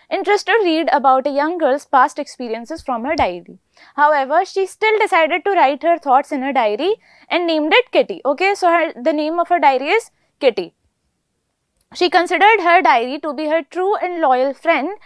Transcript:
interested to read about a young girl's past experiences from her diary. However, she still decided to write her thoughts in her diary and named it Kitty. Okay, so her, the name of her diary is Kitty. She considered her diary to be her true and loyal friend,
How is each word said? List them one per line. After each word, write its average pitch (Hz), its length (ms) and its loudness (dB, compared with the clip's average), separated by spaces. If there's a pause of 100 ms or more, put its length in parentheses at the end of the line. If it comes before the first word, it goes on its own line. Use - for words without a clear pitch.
(100)
interested 381 400 -2
to 440 140 2
read 320 260 0
about 262 380 2
a - 20 -4
young 294 280 -2
girl's 285 260 0
past 277 340 2
experiences 240 640 -10
from 240 220 -6
her 311 100 -4
diary. 180 440 -6 (360)
However, 294 500 2
she 381 220 -4
still 427 320 -2
decided 339 460 0
to 403 80 0
write 294 320 2
her 339 140 2
thoughts 277 340 0
in 262 100 -4
her 269 100 -4
diary 247 440 0 (320)
and 349 180 -2
named 311 280 0
it 480 180 2
Kitty. - 320 0
Okay, 349 320 0
so 349 140 0
her, 330 300 0
the 311 120 0
name 311 260 -2
of 339 120 0
her 349 100 2
diary 277 300 2
is 440 200 -2 (300)
Kitty. 202 340 -2 (1200)
She 349 160 0
considered 359 520 2
her 339 200 4
diary 269 380 0
to 302 140 -6
be 302 140 -6
her 330 140 0
true 370 340 -4
and 349 240 -6
loyal 262 340 2
friend, 320 520 -2